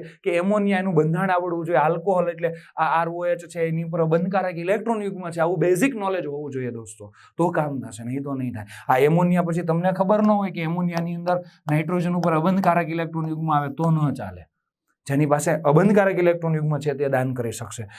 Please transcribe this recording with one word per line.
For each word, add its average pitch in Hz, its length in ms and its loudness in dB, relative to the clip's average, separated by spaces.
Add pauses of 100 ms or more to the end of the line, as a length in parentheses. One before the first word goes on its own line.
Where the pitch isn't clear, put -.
(240)
કે 175 120 0
એમોનિયા, 202 440 2
એનું 190 140 -2
બંધારણ 165 360 2
આવડવું 175 360 0
જોઈએ. 165 140 2
આલ્કોહોલ 175 500 2
એટલે 165 240 -4 (240)
આ 160 240 2
આર 170 80 -2
ઓ 175 160 -6
એચ 175 220 -2
છે, 165 200 -2
એની 165 160 -2
ઉપર 165 180 -4
અબંધકારક 180 560 0
ઇલેક્ટ્રોન 214 440 -2
યુગ્મ 180 280 -6
છે, 165 100 -8
આવું 165 200 0
બેઝિક 180 360 2
નોલેજ 190 300 -4
હોવું 143 260 -8
જોઈએ 127 200 -6
દોસ્તો, 107 420 -14 (240)
તો 165 120 2
કામ 151 300 -2
થશે, 113 240 -12
નહીં 131 200 -6
તો 139 100 -6
નહીં 127 200 -6
થાય. 104 120 -10 (220)
આ 131 100 4
એમોનિયા 170 460 4
પછી 170 180 -2
તમને 170 300 0
ખબર 196 300 2
ન 214 80 4
હોય 202 220 2
કે 165 100 -6
એમોનિયાની 170 540 -2
અંદર 175 220 -2 (340)
નાઇટ્રોજન 175 440 0
ઉપર 170 180 2
અબંધકારક 170 560 2
ઇલેક્ટ્રોન 160 380 -4
યુગ્મ 160 240 -4
આવે 143 220 0
તો 165 180 0
ન 151 220 2
ચાલે. 90 320 -10 (640)
જેની 139 180 2
પાસે 147 260 2
અબંધકારક 180 680 4
ઇલેક્ટ્રોન 165 360 2
યુગ્મ 151 220 -2
છે 143 160 -2
તે 139 160 -2
દાન 131 240 0
કરી 117 180 -4
શકશે. 110 360 -10 (120)